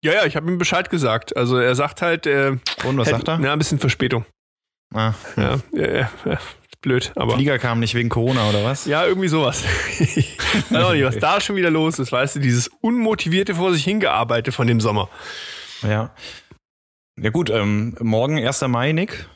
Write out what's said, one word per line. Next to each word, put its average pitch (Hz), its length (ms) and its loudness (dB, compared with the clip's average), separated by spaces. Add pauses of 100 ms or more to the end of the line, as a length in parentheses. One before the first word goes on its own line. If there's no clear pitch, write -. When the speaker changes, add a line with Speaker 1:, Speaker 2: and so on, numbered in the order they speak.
Speaker 1:
Ja, 151 100 4
ja, 202 120 4
ich 151 120 0
hab 151 100 -4
ihm 180 100 0
Bescheid 180 320 0
gesagt. 120 460 0
Also 123 220 2
er 123 180 4
sagt 143 260 -2
halt, 165 240 0
äh, 139 320 2 (280)
Speaker 2:
Und 135 120 0
was 117 100 2
Speaker 1:
hätte 143 100 2
Speaker 2:
sagt - 100 -2
er? 165 140 0
Speaker 1:
ja, 139 120 2
ein 151 60 0
bisschen 151 200 0
Verspätung. 123 460 0 (680)
Speaker 2:
Ah. 110 200 0 (220)
Speaker 1:
Ja, 131 220 2 (160)
ja, 156 180 0
ja, 127 180 0 (160)
ja. 143 140 -2 (420)
Blöd, 127 340 0
aber 117 200 0
Speaker 2:
Flieger 135 240 2
kam 117 220 0
nicht 113 140 0
wegen 120 120 0
Corona, 117 420 2
oder 104 140 2
was? 135 220 -2
Speaker 1:
Ja, 160 200 2
irgendwie 185 220 2
sowas. 151 360 0 (180)
<laughs> - 180 -6
Ich - 380 0 (340)
weiß 170 140 4
auch 180 80 4
nicht, 147 100 2
was 127 120 0
Speaker 2:
Okay. 107 40 -4
Speaker 1:
da 180 220 2
schon 202 160 -4
wieder 175 120 2
los 160 300 0
ist, 131 140 -2
weißt 135 240 0
du, - 20 -4
dieses 120 300 2
unmotivierte 214 840 0
vor 180 180 0
sich 151 100 0
hingearbeite 120 720 0
von 123 120 0
dem 117 140 4
Sommer. 107 300 0 (720)
Speaker 2:
Ja. 107 340 -2 (1040)
Ja 110 120 0
gut, 165 180 0
ähm, 104 500 2
morgen 117 380 2
erster 131 320 0
Mai, 123 240 0
Nick? 175 420 -4